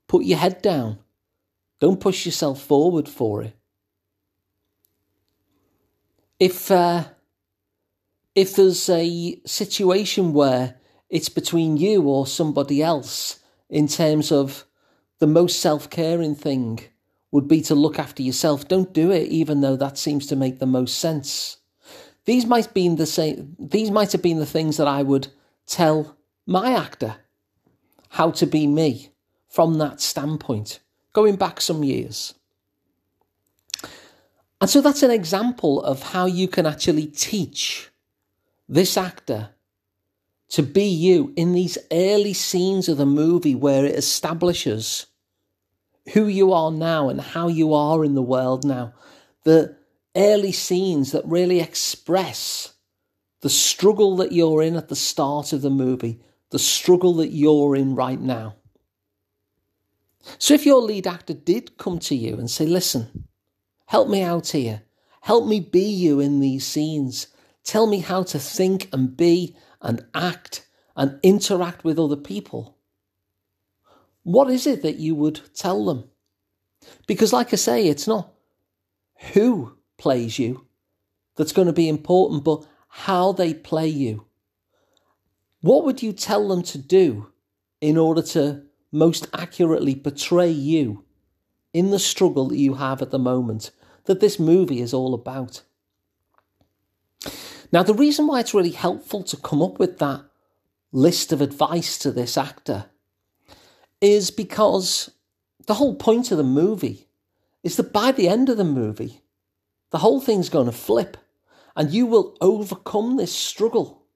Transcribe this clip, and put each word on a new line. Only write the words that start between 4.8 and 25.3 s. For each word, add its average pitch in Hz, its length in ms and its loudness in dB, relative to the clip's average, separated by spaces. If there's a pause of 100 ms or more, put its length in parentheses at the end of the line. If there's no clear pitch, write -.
If, 185 320 0
uh, 175 340 2 (1300)
if 190 200 2
there's 185 340 4
a 170 580 -2
situation 190 880 0
where 131 440 0 (320)
it's - 220 -4 (100)
between 160 380 0
you 190 240 2
or 139 240 2
somebody 147 560 -2
else, 156 580 -4 (280)
in 151 200 0
terms 151 420 0
of 139 340 0 (540)
the 160 80 2
most 165 320 4
self-caring 160 800 -2
thing 127 440 -4 (500)
would 143 180 2
be 160 120 4
to - 140 0
look 147 240 2
after 143 240 -8
yourself, 139 460 -2
don't 185 240 0
do 160 180 2
it, 175 180 0
even 151 320 0
though 135 160 2
that 135 220 -4
seems 147 280 -4
to 147 100 -4
make 131 220 -2
the 131 200 0
most 127 200 -4
sense." - 600 -6 (640)
These 240 220 2
might 226 280 2
been 175 220 2
the 156 100 0
same, 156 520 -4
these 208 320 -2
might 202 220 0
have 180 100 -2
been 165 160 2
the 151 160 -4
things 156 220 -2
that 147 120 0 (100)
I 143 40 0
would 139 260 0 (380)